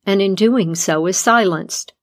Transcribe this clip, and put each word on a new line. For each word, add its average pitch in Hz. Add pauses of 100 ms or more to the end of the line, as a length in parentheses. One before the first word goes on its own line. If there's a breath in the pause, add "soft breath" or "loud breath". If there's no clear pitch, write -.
and 196
in 196
doing 202
so 160
is 185
silenced. 208